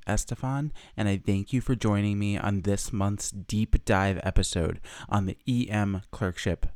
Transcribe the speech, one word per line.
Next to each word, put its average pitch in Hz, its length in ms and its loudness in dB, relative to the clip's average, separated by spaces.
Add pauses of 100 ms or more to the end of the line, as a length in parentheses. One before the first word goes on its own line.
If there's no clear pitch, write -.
Estefan, 131 640 -2 (260)
and 107 140 0
I 98 80 2
thank 98 340 -2
you 127 80 2
for 131 140 0
joining 104 460 2
me 101 180 0
on 101 240 -2
this 98 320 0
month's 101 380 0
deep 107 520 0
dive 98 380 2
episode 85 580 2 (300)
on 101 160 2
the 92 100 -2 (120)
E 123 240 0
M 101 400 0
Clerkship - 640 -2